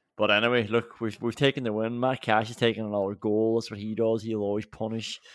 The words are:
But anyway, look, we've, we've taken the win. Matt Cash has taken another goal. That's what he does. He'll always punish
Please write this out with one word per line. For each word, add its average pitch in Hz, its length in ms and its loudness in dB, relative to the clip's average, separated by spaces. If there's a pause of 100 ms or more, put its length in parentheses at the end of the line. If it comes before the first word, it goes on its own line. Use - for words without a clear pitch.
(180)
But 107 140 4
anyway, 113 360 4
look, 117 320 -2
we've, 110 220 -4
we've 117 120 -2
taken 139 300 0
the 113 80 -2
win. 113 260 -4
Matt 127 240 -2
Cash 110 280 2
has 120 80 -14
taken 113 260 0
another 104 320 -2
goal. 110 400 2
That's 113 160 -2
what 104 80 -10
he 107 160 -6
does. 113 260 2
He'll 110 200 -4
always 101 240 -2
punish 113 560 -8 (140)